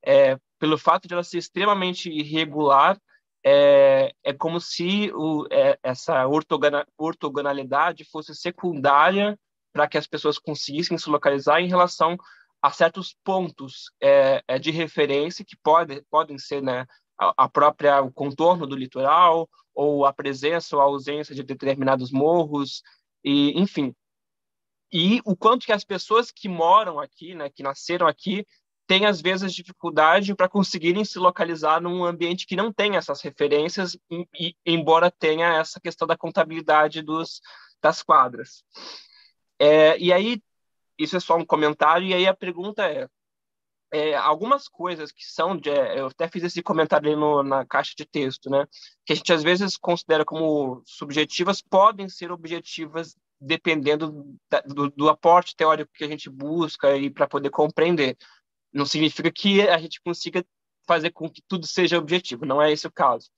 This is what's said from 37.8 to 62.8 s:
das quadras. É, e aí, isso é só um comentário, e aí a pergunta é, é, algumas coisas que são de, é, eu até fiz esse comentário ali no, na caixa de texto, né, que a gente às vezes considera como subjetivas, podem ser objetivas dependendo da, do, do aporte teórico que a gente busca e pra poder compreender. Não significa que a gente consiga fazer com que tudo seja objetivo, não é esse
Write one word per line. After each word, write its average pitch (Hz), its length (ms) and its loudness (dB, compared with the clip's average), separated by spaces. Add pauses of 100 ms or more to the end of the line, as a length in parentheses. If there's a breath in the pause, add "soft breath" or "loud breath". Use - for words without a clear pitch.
das 156 220 0
quadras. 127 600 0 (920 loud breath)
É, 156 400 6
e 180 160 2
aí, 208 300 0 (560)
isso 156 180 -4
é 180 40 0
só 170 160 0
um 170 100 -2
comentário, 151 600 2
e 185 40 -2
aí 180 140 2
a 190 80 2
pergunta 190 500 -8
é, 139 220 -4 (840)
é, 151 240 -2
algumas 160 500 0
coisas 170 460 -10
que - 120 -20
são 175 320 -4
de, 147 140 -6
é, 131 300 -2
eu 135 60 -6
até 165 200 -6
fiz 175 160 -8
esse 175 180 -6
comentário 156 520 0
ali 151 80 -2
no, 147 240 2
na 135 200 -2
caixa - 320 -4
de - 80 -14
texto, 135 460 -8
né, 139 160 0 (400 loud breath)
que - 60 -2
a 160 40 2
gente 175 160 -2
às 156 120 2
vezes 180 320 0
considera 160 480 -2
como 147 600 -4
subjetivas, 151 760 -4
podem 196 460 2
ser 175 240 -14
objetivas 165 840 -12 (240)
dependendo 151 960 -4 (140)
da, 143 120 0
do, 143 280 -4
do 147 180 0
aporte 170 460 4
teórico 156 400 0
que 156 100 -10
a 147 40 -8
gente 147 200 -12
busca 143 680 -2
e 139 120 -4
pra 139 200 -4
poder 143 220 -4
compreender. 156 640 0 (560 soft breath)
Não 143 140 -2
significa 156 460 -2
que 196 300 2
a 175 160 4
gente 160 220 -12
consiga 175 440 -6 (420)
fazer 170 240 0
com 160 180 -12
que - 200 -20
tudo 180 180 -6
seja 175 320 0
objetivo, 151 480 -4
não 139 160 2
é 151 80 4
esse 151 160 -4